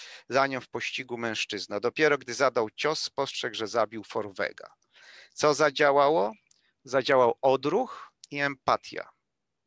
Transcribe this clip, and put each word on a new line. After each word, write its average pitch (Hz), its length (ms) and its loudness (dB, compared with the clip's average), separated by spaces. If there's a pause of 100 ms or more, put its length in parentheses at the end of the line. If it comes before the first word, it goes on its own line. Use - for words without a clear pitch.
(280)
za 135 180 2
nią 135 140 -6
w - 80 -18
pościgu 123 500 -8
mężczyznę. 107 600 -6
Dopiero 147 380 2
gdy 123 160 -12
zadał 117 360 0
cios, - 320 -4
spostrzegł, 131 540 -6
że 107 100 -6
zabił 107 380 -2
Forwega. - 680 -8 (600)
Co 151 200 4
zadziałało? 147 760 4 (520)
Zadziałał 127 580 2
odruch 143 720 0 (160)
i 143 100 -8
empatia. - 680 -2 (560)